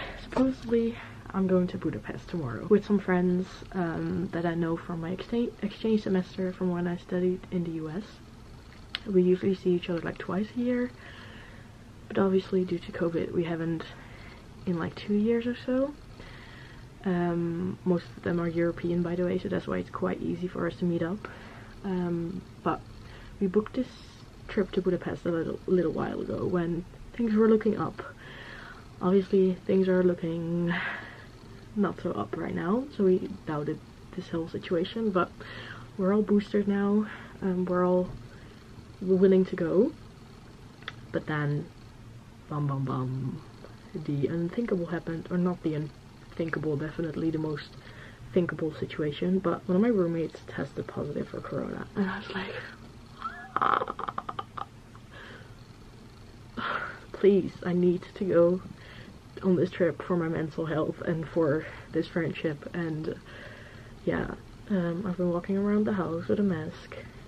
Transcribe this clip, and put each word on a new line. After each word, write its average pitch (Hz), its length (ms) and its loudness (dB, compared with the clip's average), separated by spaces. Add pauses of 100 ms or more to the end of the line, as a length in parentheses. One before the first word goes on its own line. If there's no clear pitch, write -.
(240)
Supposedly, 233 720 2 (340)
I'm 190 160 2
going 180 220 6
to 190 100 -6
Budapest - 500 -4
tomorrow 131 400 -4
with 202 160 8
some 208 140 6
friends, 180 480 4 (240)
um, 170 640 0
that 165 120 -2
I 170 100 2
know 165 220 2
from 165 240 -6
my 165 100 -4
exchange, 233 420 0 (100)
exchange 214 400 2
semester 185 500 0
from 185 200 0
when 175 160 0
I 175 80 0
studied 180 560 0
in 180 100 0
the 170 100 -2
U 156 180 -4
S. 185 120 -4 (1040)
We 185 160 6
usually 185 320 4
see 185 160 2
each 175 180 4
other, 170 120 0
like, - 180 -4
twice 190 380 -2
a 247 40 -2
year, 247 300 2 (1160)
but 220 100 -2
obviously 190 460 4
due 175 140 -2
to - 140 -10
covid, - 400 -2
we 170 120 2
haven't 165 380 -2 (840)
in, 175 120 0
like, 165 160 -4
two - 200 -2
years 233 320 4
or 247 100 -2
so. 269 380 0 (1080)
Um, 175 800 0
most 175 200 4 (120)
of - 60 -16
them 175 180 2
are 170 80 2
European, 170 540 2
by 170 120 0
the 180 100 2
way, 185 140 2
so 190 100 -4
that's 185 180 -2
why - 120 0
it's 180 120 -4
quite - 300 -2
easy 175 260 -2
for 175 200 -2
us 165 100 -2
to - 80 -2
meet 170 180 2
up. 180 260 -2 (560)
Um, 180 580 -2 (200)
but 165 180 0 (600)
we 196 60 4
booked 208 280 2
this 254 140 0 (600)
trip - 240 0
to 185 100 2
Budapest 175 420 0
a 170 60 2
little, 165 360 -2
little 170 260 4
while - 280 -2
ago - 240 -2
when 170 400 0 (300)
things 226 200 2
were 220 140 8
looking 220 300 6
up. - 240 -4 (1000)
Obviously, 190 540 6 (120)
things 190 220 4
are 185 140 6
looking 170 720 2 (1000)
not 196 260 2
so 180 100 0
up - 240 -2
right 160 180 -2
now, 180 300 2 (120)
so 208 80 4
we 185 260 6 (160)
doubted 151 320 -2 (380)
this 180 120 -8
whole 170 200 -2
situation, 196 640 0
but 180 200 2 (680)
we're 190 160 4
all 214 100 6
boosted 208 440 4
now, 202 400 4 (340)
and 185 280 2
we're 180 180 4
all 180 220 4 (920)
willing 190 460 8
to 180 100 -4
go. 175 360 4 (1200)
But 160 140 -2
then, 147 400 0 (800)
bum, 147 180 -2
bum, 135 180 0
bum, 131 580 -2 (520)
the 147 320 0
unthinkable 170 600 0
happened, 165 440 -4
or 180 80 0
not 180 240 2
the 156 120 0
unthinkable, 151 1000 -4
definitely 156 540 -2
the 156 80 -2
most 156 320 -4 (600)
thinkable 165 420 2
situation, 165 640 0
but - 280 0
one 180 100 4
of 196 60 6
my 240 60 6
roommates 170 600 2
tested - 380 -6
positive - 420 -4
for - 120 -8
corona, - 460 -6 (100)
and 190 140 2
I 202 80 -4
was - 120 -10
like, 190 240 -6 (1040)
"Ah, - 1120 -2 (2500)
please, 196 400 6 (120)
I 180 80 0
need 180 300 4 (140)
to 214 80 -2
go 175 360 6 (840)
on 185 140 6
this 160 140 4
trip 170 320 2
for 180 140 0
my 165 120 2
mental 160 380 -2
health 151 340 0
and 160 260 -2
for 156 380 2 (280)
this 160 140 2
friendship." 160 680 -2
And 160 440 -2 (840)
yeah, - 300 0 (340)
um, 175 380 2
I've 180 100 0
been 180 160 4
walking 175 240 0
around 208 300 4
the 220 80 2
house 165 340 -2
with 214 100 4
a 214 40 4
mask, 170 560 -2 (300)